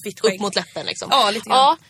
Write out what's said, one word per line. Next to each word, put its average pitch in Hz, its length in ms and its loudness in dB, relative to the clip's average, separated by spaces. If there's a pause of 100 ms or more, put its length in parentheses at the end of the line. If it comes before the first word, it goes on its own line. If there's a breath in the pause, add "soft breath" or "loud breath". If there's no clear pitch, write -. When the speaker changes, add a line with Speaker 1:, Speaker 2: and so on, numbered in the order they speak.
Speaker 1:
fittskägg. 202 280 0
Speaker 2:
Upp 190 80 -8
mot 202 140 -4
läppen, 180 300 -6
liksom. - 260 -10
Speaker 1:
Ja, 262 200 2
lite 214 180 -8
grann. 247 80 4
Speaker 2:
Ja, 285 200 4 (120 soft breath)